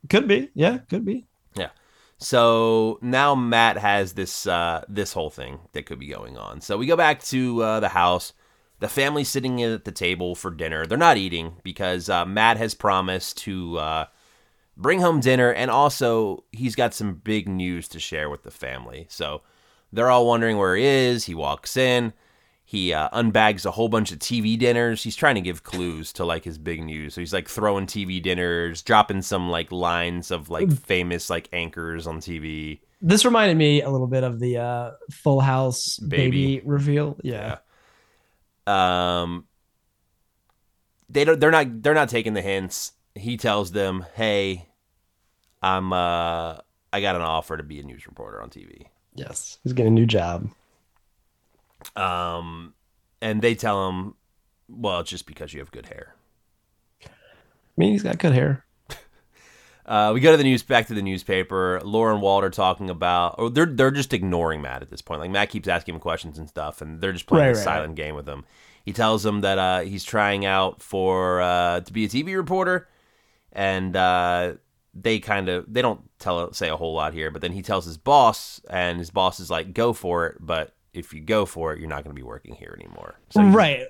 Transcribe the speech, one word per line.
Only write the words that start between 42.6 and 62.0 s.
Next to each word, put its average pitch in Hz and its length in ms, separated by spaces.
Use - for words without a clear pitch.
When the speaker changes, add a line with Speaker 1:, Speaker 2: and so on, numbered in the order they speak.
Speaker 2:
He 110 240
tells 101 360
them, 92 420
"Hey, 98 540
I'm, 92 320
uh, 85 640
I 101 80
got 98 160
an 85 60
offer 80 360
to 76 60
be 73 160
a 69 40
news 65 240
reporter 52 340
on 58 80
T - 160
V." - 220
Speaker 1:
Yes. - 500
He's 127 100
getting 117 180
a 113 40
new 113 120
job. 90 420
Speaker 2:
Um, 85 800
and 110 220
they 117 100
tell 101 340
him, 92 280
"Well, 98 340
it's - 100
just 90 160
because 76 260
you 71 60
have 69 100
good - 160
hair." - 300
Speaker 1:
I - 60
mean, 180 140
he's 202 100
got 185 160
good 160 160
hair. 135 320
Speaker 2:
<laughs> - 60
Uh, 107 240
we 113 80
go 160 120
to 160 60
the 147 60
news, 127 200
back 117 240
to 113 80
the 101 80
newspaper. 92 800
Laura 110 280